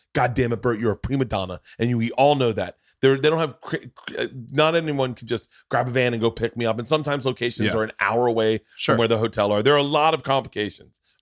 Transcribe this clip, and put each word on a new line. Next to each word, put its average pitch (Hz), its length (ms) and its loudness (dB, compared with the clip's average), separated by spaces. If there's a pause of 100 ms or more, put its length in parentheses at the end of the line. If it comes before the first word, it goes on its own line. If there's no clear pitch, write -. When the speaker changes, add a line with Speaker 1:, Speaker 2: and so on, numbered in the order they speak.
(140)
Speaker 1:
"God 123 200 0
damn 120 200 0
it, 107 80 -6
Bert, 117 180 -2
you're 113 120 0
a 98 60 -4
prima 135 280 -2
donna." 95 340 -6 (200)
And 120 100 0
you, 120 80 0
we 113 140 -2
all 143 240 4
know 127 180 2
that. 95 240 -6 (240)
They're, 135 160 4
they 143 120 2
don't 160 100 0
have, 156 220 -6
cr-, - 160 -8 (180)
cr-, - 240 -12
uh, 123 80 -4 (240)
not 156 240 2
anyone 143 400 -2
can 113 120 -16
just 113 200 -4 (220)
grab 123 180 0
a 123 40 -6
van 123 220 2
and 113 80 -2
go 117 80 4
pick 113 280 -4
me 117 80 -2
up. 110 120 0
And 117 100 -8
sometimes 143 380 -2
locations 117 440 -2
Speaker 2:
Yeah. 92 60 -2
Speaker 1:
are 110 80 0
an 107 180 -6
hour 113 260 2
away 110 340 2 (140)
Speaker 2:
Sure. - 200 -2
Speaker 1:
from 117 40 0
where 117 80 4
the 113 100 2
hotel 104 360 0
are. 104 100 0
There 139 100 6
are 147 40 4
a 143 60 2
lot 151 300 2
of 143 100 -4
complications, 123 760 -4 (220)